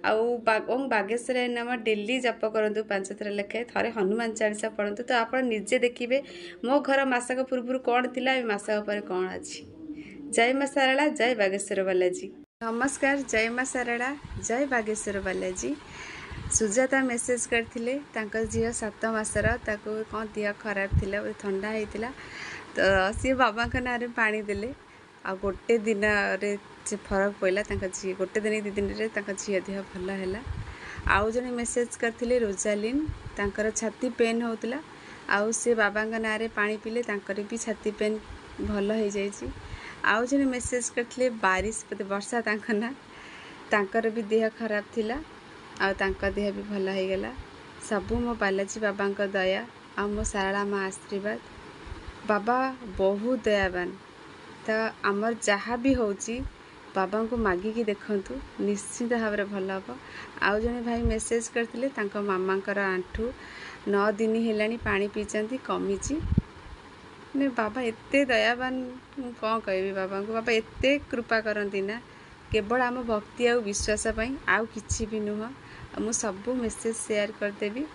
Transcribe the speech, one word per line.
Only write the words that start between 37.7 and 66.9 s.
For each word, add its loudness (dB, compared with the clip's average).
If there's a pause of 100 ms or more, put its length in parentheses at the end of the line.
pain 0 (440)
ଭଲ 0
ହେଇଯାଇଛି। 0 (580)
ଆଉ 6
ଜଣେ 4
message 0
କରିଥିଲେ 0
ବାରିଶ, 2 (120)
ବୋଧେ -4
ବର୍ଷା -2
ତାଙ୍କ -2
ନାଁ, 0 (800)
ତାଙ୍କର 4
ବି -2
ଦେହ 4
ଖରାପ -2 (100)
ଥିଲା, 0 (640)
ଆଉ 4
ତାଙ୍କ 0
ଦେହ -2
ବି -6
ଭଲ -2
ହେଇଗଲା। -2 (560)
ସବୁ 0
ମୋ 0
ବାଲାଜୀ 0
ବାବାଙ୍କ 0
ଦୟା 2 (360)
ଆଉ 0
ମୋ 0
ଶାରଳା 0
ମା 0
ଆଶୀର୍ବାଦ। -4 (880)
ବାବା 2 (220)
ବହୁତ 2
ଦୟାବାନ, 2 (800)
ତ -2 (360)
ଆମର 2 (120)
ଯାହା 2
ବି 4
ହେଉଛି 0 (540)
ବାବାଙ୍କୁ 0
ମାଗିକି 2
ଦେଖନ୍ତୁ, -2 (260)
ନିଶ୍ଚିତ -2
ଭାବରେ 0
ଭଲ -4
ହବ। -6 (460)
ଆଉ 4
ଜଣେ 0
ଭାଇ 0
message 2 (100)
କରିଥିଲେ, 0
ତାଙ୍କ -4
ମାମାଙ୍କର 0
ଆଣ୍ଠୁ 0 (640)
ନଅ 6
ଦିନ 2
ହେଲାଣି 2
ପାଣି 2
ପିଇଛନ୍ତି, -2
କମିଛି। -2 (1120)